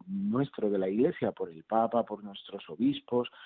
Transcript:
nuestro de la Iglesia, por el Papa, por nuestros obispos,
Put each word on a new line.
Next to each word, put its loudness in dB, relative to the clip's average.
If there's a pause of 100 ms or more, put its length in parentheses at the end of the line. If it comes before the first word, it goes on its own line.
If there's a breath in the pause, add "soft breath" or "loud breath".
nuestro 0
de 0
la 0
Iglesia, 2
por -6
el -18
Papa, 2
por -10
nuestros -12
obispos, 0 (180 loud breath)